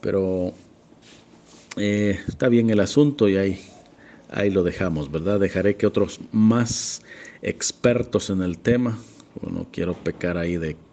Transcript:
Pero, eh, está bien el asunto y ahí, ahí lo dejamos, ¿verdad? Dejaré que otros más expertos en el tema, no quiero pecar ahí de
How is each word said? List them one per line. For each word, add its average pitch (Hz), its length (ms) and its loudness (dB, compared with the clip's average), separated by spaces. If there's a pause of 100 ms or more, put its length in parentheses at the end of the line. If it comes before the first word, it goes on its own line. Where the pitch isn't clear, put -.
Pero, 92 520 -2 (1200)
eh, 104 500 0
está - 220 -2
bien 117 220 4
el 107 100 4
asunto 143 480 4
y 95 80 4
ahí, 98 240 0 (720)
ahí 101 200 0
lo 95 140 2
dejamos, 82 480 -2
¿verdad? 90 260 0
Dejaré 98 380 2
que 107 100 0
otros 101 320 0 (140)
más 113 720 2 (400)
expertos - 880 0
en 95 120 0
el 87 160 -2
tema, 120 400 0 (500)
no 87 220 -8
quiero 87 240 -4
pecar 87 440 -4
ahí 85 180 -2
de 78 200 -6 (160)